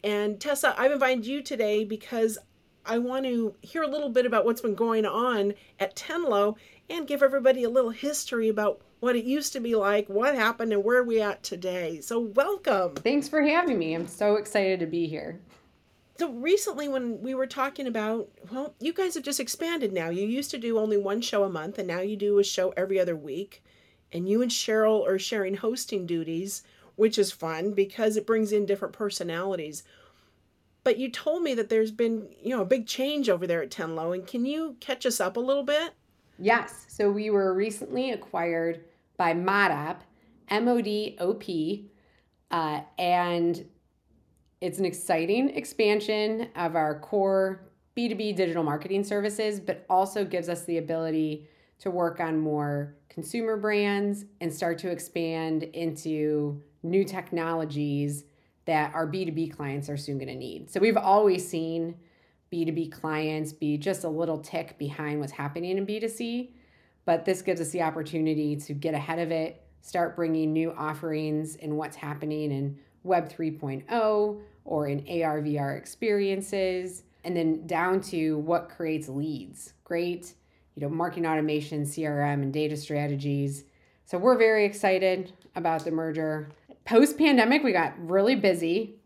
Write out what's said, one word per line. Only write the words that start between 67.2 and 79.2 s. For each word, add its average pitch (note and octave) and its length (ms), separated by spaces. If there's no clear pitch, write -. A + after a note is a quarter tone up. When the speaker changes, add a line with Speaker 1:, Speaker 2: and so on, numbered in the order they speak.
Speaker 2:
this F#3 160
gives F3 200
us D3+ 100
the F3 120
opportunity D#3 720
to D3 180
get D3+ 200
ahead D#3+ 260
of E3 100
it, D#3+ 340
start F3 360
bringing D#3+ 360
new D#3+ 200
offerings D#3 800
in D3+ 220
what's D#3 200
happening D3+ 540
in C#3 260
Web F3 240
three D#3+ 240
point C#3 380
oh G#3 500
or D3+ 240
in C#3+ 180
A E3+ 160
R D#3 180
V D3 180
R C#3 180
experiences, G3 1300
and F3 140
then D#3+ 320
down F3+ 320
to D#3 380
what E3+ 300
creates D#3 400
leads, C#3 640